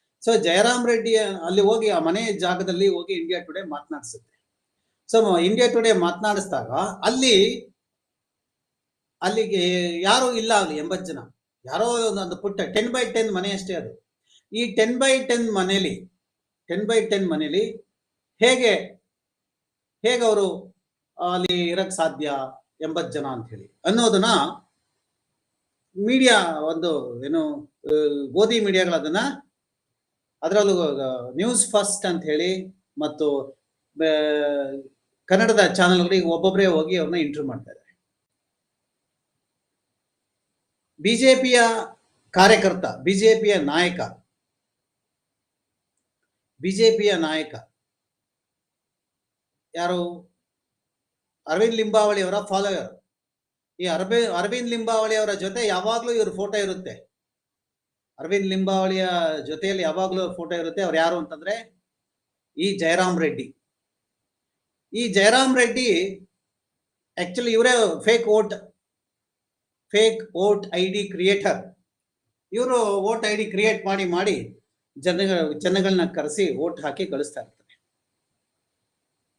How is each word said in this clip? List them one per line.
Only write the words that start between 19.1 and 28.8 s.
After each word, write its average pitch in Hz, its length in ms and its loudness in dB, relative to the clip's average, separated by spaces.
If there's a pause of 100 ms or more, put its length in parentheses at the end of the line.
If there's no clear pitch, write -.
ಹೇಗೆ 240 180 2
ಅವರು 202 500 0 (580)
ಅಲ್ಲಿ 180 360 -2
ಇರಕ್ 185 220 -2
ಸಾಧ್ಯ 147 420 -4 (480)
ಎಂಬತ್ತು 156 320 -6
ಜನ 139 140 -6
ಅಂತ 123 240 -10
ಹೇಳಿ - 340 -20
ಅನ್ನೋದನ್ನ 208 400 4 (1800)
ಮೀಡಿಯಾ 220 540 4
ಒಂದು 151 640 -4
ಏನು, 151 400 -4
ಆ, - 260 -14 (420)
ಗೋಧಿ 220 280 2
ಮೀಡಿಯಾಗಳು 185 340 2